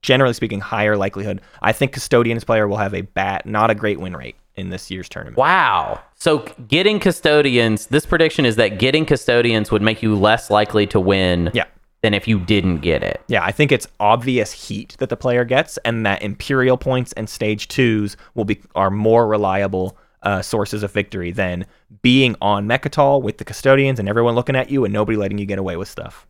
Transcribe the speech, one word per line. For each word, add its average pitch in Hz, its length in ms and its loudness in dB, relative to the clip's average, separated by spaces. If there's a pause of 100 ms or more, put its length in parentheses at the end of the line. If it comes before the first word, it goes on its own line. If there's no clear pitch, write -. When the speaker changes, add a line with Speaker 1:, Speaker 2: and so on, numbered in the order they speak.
Speaker 1:
generally 131 320 4
speaking, 104 260 -6
higher 107 360 0
likelihood. 98 440 -4 (220)
I 110 100 0
think 131 200 -2
custodian's 117 520 0
player 110 240 0
will 101 80 -4
have 101 180 -4
a 92 60 -4
bad, 98 460 -6
not 107 240 2
a 110 40 2
great 104 240 -4
win 90 180 -10
rate 62 200 -16 (180)
in 92 160 -10
this 90 220 -12
year's 92 160 -12
tournament. - 300 -10
Speaker 2:
Wow. 131 640 0 (160)
So 151 280 0 (240)
getting 190 320 2
custodians, 139 880 2
this 147 180 2
prediction 160 380 2
is 113 120 2
that 104 220 2
getting 143 280 2
custodians 120 680 2
would 104 100 2
make 110 200 0
you 107 120 2
less 107 360 2
likely 104 380 2
to 104 120 2
win 90 540 2
Speaker 1:
Yeah. 110 100 0 (380)
Speaker 2:
than 107 100 2
if 101 160 -2
you 110 120 2
didn't 90 380 2
get 78 240 0
it. - 260 -6
Speaker 1:
Yeah, 98 160 2
I 98 80 -2
think 147 200 2
it's - 140 -2 (140)
obvious 117 520 2
heat - 460 -12
that 131 100 -4
the - 80 -6
player 123 280 0
gets, 127 340 -2
and 113 260 -4
that 98 180 0
Imperial 127 540 0
points 127 380 -4
and 110 160 -8
stage 107 380 -4
twos 110 480 0 (180)
will 113 100 -2
be, 101 160 -4 (140)
are 95 160 2
more 110 360 4
reliable, 98 680 -2 (280)
uh, 98 180 0
sources 104 400 -4
of 101 100 -6
victory 95 380 -4
than 90 340 -4 (380)
being 123 400 4
on 101 260 0
Mechatol 139 540 0
with 110 160 -6
the - 60 -12
custodians 135 540 2
and 101 100 -4
everyone 117 260 2
looking 123 220 0
at 127 140 -2
you 135 140 2
and 101 80 -2
nobody 104 240 0
letting 101 220 -4
you 101 80 -6
get 98 120 -6
away 92 180 -6
with 92 120 -8
stuff. - 420 -16